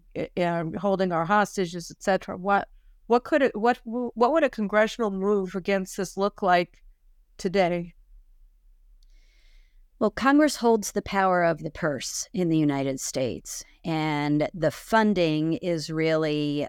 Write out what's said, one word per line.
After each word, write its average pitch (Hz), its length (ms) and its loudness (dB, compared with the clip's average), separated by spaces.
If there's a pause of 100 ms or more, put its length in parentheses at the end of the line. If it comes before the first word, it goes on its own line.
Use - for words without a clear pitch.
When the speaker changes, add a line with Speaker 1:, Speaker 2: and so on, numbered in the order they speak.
(160)
Speaker 1:
uh, - 240 -6
um, 170 340 -2
holding 185 380 0
our 165 120 0
hostages, 180 680 -2
et - 120 -20
cetera? - 340 0
What, 196 320 -2 (400)
what 240 160 2
could 294 180 2
it, 247 140 2
what, 233 280 0
what 240 480 0
would 320 120 4
a 262 60 2
congressional 214 600 0
move 190 440 -2
against 190 420 -2
this 185 200 -6
look 196 260 -2
like 180 400 2 (560)
today? 175 560 -2 (2000)
Speaker 2:
Well, 214 120 2
Congress 285 460 4
holds 226 360 2
the 208 80 -2
power 190 420 2
of 160 200 0
the 160 80 -8
purse - 640 -6
in 180 160 0
the 160 80 4
United 139 420 0
States, - 640 -6 (180)
and 151 680 0
the 160 180 0
funding 170 840 0
is 165 340 -4
really 156 800 0